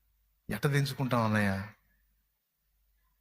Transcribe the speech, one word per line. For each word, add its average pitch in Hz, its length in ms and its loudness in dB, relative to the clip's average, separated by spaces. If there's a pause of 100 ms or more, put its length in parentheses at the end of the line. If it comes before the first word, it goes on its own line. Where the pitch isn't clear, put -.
(500)
ఎట్ట - 120 -4
తెంచుకుంటాం 139 600 0
అన్నయ్య 104 440 0 (1500)